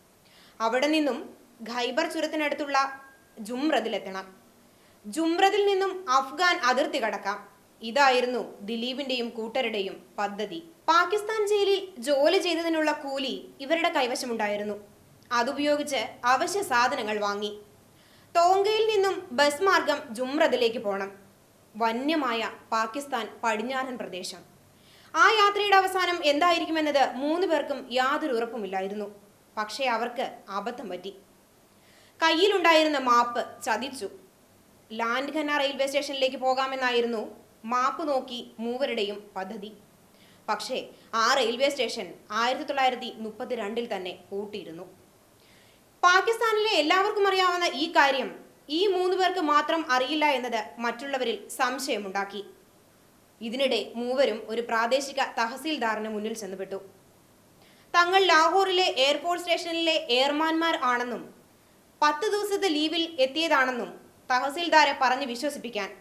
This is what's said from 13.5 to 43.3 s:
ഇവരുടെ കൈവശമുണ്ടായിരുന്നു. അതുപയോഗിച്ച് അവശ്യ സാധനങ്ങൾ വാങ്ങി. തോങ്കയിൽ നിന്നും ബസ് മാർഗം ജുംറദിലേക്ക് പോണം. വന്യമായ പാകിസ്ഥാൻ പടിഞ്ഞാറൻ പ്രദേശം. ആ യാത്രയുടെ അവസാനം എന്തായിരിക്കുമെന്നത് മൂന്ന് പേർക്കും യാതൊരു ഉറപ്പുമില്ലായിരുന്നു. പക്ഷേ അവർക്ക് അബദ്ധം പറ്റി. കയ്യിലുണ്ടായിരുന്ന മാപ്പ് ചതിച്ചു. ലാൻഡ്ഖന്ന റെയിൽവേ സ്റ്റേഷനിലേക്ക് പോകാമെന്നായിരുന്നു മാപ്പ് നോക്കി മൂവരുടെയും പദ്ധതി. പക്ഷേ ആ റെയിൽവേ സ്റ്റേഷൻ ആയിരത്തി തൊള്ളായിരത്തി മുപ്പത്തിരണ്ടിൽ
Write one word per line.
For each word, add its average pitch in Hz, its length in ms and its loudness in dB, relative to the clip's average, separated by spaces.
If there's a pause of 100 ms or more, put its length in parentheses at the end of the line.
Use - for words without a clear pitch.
ഇവരുടെ 330 280 0
കൈവശമുണ്ടായിരുന്നു. 226 840 -2 (580)
അതുപയോഗിച്ച് 277 640 0 (280)
അവശ്യ 339 380 2
സാധനങ്ങൾ 247 560 0
വാങ്ങി. 202 400 -4 (800)
തോങ്കയിൽ 392 520 4
നിന്നും 392 440 0
ബസ് 294 300 2
മാർഗം 294 520 2
ജുംറദിലേക്ക് 247 640 2
പോണം. 196 400 -6 (580)
വന്യമായ 233 720 0 (220)
പാകിസ്ഥാൻ 226 720 -4
പടിഞ്ഞാറൻ 247 540 -2
പ്രദേശം. 180 400 -10 (800)
ആ 349 120 8
യാത്രയുടെ 403 480 6
അവസാനം 370 480 2
എന്തായിരിക്കുമെന്നത് 302 880 2
മൂന്ന് 311 320 0
പേർക്കും 285 460 -2
യാതൊരു 277 400 0
ഉറപ്പുമില്ലായിരുന്നു. 208 880 -6 (360)
പക്ഷേ 214 280 -4
അവർക്ക് 233 540 -4 (100)
അബദ്ധം 202 400 -8
പറ്റി. 180 220 -10 (1120)
കയ്യിലുണ്ടായിരുന്ന 330 760 6
മാപ്പ് 240 640 2
ചതിച്ചു. 233 460 -4 (840)
ലാൻഡ്ഖന്ന 285 680 -2
റെയിൽവേ 269 280 0
സ്റ്റേഷനിലേക്ക് 277 500 -2
പോകാമെന്നായിരുന്നു 254 1040 -2 (240)
മാപ്പ് 262 440 -2
നോക്കി 254 500 -4
മൂവരുടെയും 226 800 -4
പദ്ധതി. 196 360 -10 (760)
പക്ഷേ 214 400 -4 (260)
ആ 226 200 4
റെയിൽവേ 254 340 2
സ്റ്റേഷൻ 226 460 -4 (160)
ആയിരത്തി 247 340 -2
തൊള്ളായിരത്തി 254 520 -2
മുപ്പത്തിരണ്ടിൽ 220 800 -6